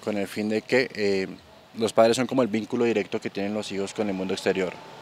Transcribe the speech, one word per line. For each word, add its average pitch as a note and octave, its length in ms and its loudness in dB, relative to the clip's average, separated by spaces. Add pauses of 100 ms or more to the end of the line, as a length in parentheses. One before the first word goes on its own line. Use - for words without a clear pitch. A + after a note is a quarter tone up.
con G#2 140 -2
el G2 100 -2
fin G#2+ 220 -4
de A2 120 0
que, B2+ 320 2
eh, G2 340 0 (500)
los A2 160 0
padres A#2 240 8
son B2+ 80 2
como C3 160 0
el A#2+ 60 2
vínculo A2+ 380 0
directo G#2+ 360 0
que A#2 80 -6
tienen G2+ 240 -4
los G#2+ 180 -6
hijos G2 220 -4
con G#2 160 -2
el F#2+ 60 -2
mundo F#2+ 180 -2
exterior, F#2+ 400 0 (280)